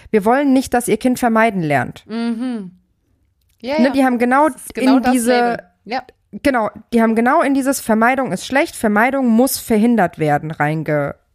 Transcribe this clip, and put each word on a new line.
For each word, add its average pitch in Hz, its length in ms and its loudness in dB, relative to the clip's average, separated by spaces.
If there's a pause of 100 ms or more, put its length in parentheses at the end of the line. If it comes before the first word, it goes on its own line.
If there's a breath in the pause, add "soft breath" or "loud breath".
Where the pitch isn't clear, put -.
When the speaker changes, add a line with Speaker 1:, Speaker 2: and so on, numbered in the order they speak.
(120)
Speaker 1:
"Wir 208 120 2
wollen 262 300 2
nicht, 262 200 0
dass 240 140 -2
ihr - 100 0
Kind 254 220 -2
vermeiden 226 420 0
lernt." 143 460 -2
Speaker 2:
Mhm. 226 720 -8 (840)
Ja, 277 180 -2
Speaker 1:
Ne, 254 80 4
Speaker 2:
ja. 285 40 0
Speaker 1:
die 269 140 2
haben 247 120 0
genau 254 300 2
Speaker 2:
Das - 200 -6
ist - 60 -16
genau 262 240 2
Speaker 1:
in 240 60 0
Speaker 2:
das 247 80 2
Speaker 1:
diese 247 200 0
Speaker 2:
Label. 240 340 0 (180)
Ja. 247 200 -8 (400)
Speaker 1:
Genau, 240 260 0 (240)
die 233 80 2
haben 226 140 2
genau 262 260 2
in 277 120 0
dieses 269 280 -2
"Vermeidung 240 500 0
ist 185 140 -6
schlecht, 285 300 -2
Vermeidung 240 520 0
muss 240 320 2
verhindert 220 600 0
werden" 151 320 -2
reinge-, 151 640 -4 (200)